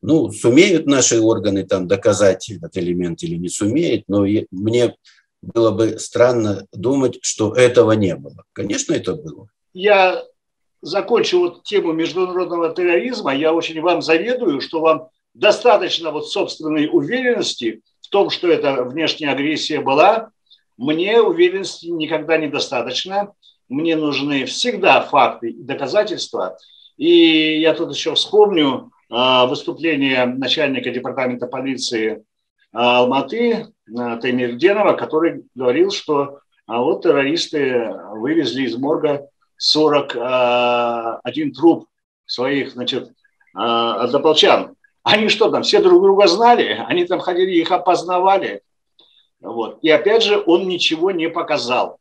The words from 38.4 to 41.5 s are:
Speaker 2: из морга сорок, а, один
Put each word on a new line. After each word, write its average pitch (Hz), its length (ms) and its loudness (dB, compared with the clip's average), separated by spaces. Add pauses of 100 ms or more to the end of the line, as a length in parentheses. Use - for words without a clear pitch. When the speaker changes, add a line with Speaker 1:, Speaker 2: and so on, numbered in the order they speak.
Speaker 2:
из 113 140 -4
морга 147 500 -2 (340)
сорок, 147 540 0
а, 120 1080 0
один 135 300 -6